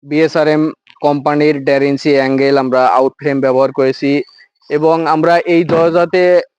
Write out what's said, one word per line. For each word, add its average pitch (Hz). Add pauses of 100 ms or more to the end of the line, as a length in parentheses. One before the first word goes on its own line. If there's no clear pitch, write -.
বিএসআরএম 156 (400)
কোম্পানির 147 (100)
দেড় 139
ইঞ্চি 139
অ্যাঙ্গেল 135
আমরা 127 (160)
আউট 131
ফ্রেম 143
ব্যবহার 131
করেছি। 135 (580)
এবং 156 (180)
আমরা 160 (200)
এই 170 (100)
দরজাতে 170 (340)